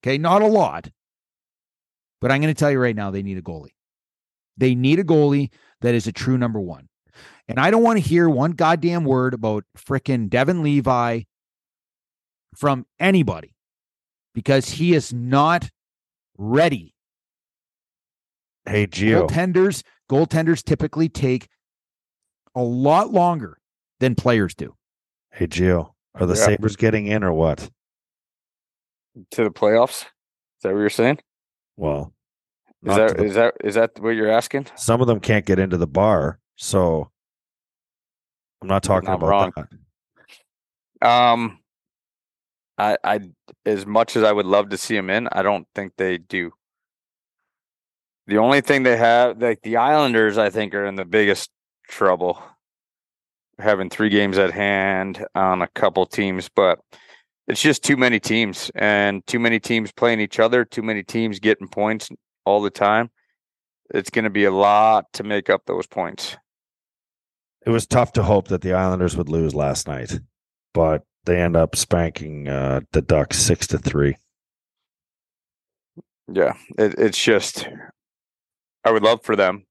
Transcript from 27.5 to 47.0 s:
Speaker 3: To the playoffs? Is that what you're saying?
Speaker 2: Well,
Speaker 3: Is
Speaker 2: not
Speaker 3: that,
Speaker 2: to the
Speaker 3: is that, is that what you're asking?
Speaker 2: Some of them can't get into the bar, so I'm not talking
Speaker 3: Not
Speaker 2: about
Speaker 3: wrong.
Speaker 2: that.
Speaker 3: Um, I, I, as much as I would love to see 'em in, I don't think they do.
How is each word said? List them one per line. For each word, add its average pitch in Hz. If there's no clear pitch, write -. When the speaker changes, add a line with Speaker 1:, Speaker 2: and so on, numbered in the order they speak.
Speaker 3:
To 117
the 104
playoffs? 113
Is -
that 95
what 101
you're 104
saying? 127
Speaker 2:
Well, 73
Speaker 3:
Is -
Speaker 2:
not 98
Speaker 3:
that, 110
Speaker 2:
to -
the 101
Speaker 3:
is 98
that, 117
is 101
that 113
what 110
you're 107
asking? 117
Speaker 2:
Some 117
of 123
them 110
can't 107
get 92
into 92
the 85
bar, 82
so 85
I'm 95
not 95
talking 92
Speaker 3:
Not 95
Speaker 2:
about 82
Speaker 3:
wrong. 98
Speaker 2:
that. 120
Speaker 3:
Um, 120
I, 104
I, 107
as 101
much 107
as 113
I 107
would 104
love 101
to 98
see -
'em 95
in, 113
I 101
don't 95
think 98
they 92
do. 87